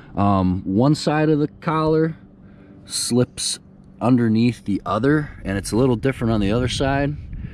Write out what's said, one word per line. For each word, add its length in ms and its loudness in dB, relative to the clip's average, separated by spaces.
Um, 480 2
one 320 2
side 340 0
of 100 2
the 80 0
collar 680 -2
slips 760 -2
underneath 680 2
the 200 -2
other, 580 0
and 140 -4
it's 140 -6
a 40 -2
little 200 2
different 380 -2
on 60 0
the 120 0
other 160 0
side. 480 -2